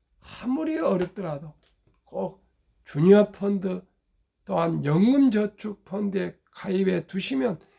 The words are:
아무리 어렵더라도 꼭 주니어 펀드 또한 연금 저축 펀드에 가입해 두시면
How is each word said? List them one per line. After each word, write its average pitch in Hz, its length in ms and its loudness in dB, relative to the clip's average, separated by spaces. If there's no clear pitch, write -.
아무리 311 580 -6
어렵더라도 175 720 -4
꼭 - 380 -10
주니어 202 460 4
펀드 190 540 -6
또한 170 380 -2
연금 226 460 4
저축 208 560 -4
펀드에 190 500 -6
가입해 185 560 -2
두시면 233 540 -4